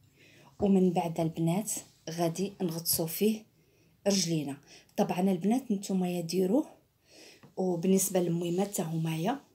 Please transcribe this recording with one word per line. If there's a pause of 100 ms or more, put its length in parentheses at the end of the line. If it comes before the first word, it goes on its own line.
(600)
ومن
بعد
البنات (380)
غادي
نغطسوا
فيه (600)
رجلينا. (400)
طبعًا
البنات
نتوما
يا
ديروه، (880)
وبالنسبه
للميمات
حتى
هما
يا (120)